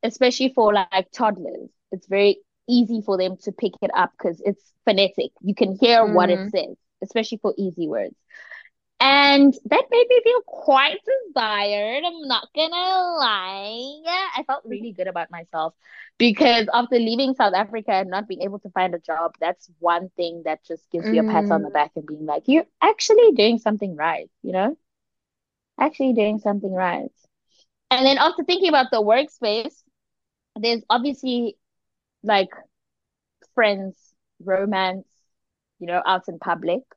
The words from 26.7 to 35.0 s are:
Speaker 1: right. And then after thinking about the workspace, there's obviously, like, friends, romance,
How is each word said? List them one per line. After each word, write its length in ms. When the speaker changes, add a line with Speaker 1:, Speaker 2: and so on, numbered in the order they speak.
Speaker 1:
right. 380
And 160
then 120
after 260
thinking 240
about 220
the 120
workspace, 800
there's 340
obviously, 680
like, 280
friends, 600
romance, 640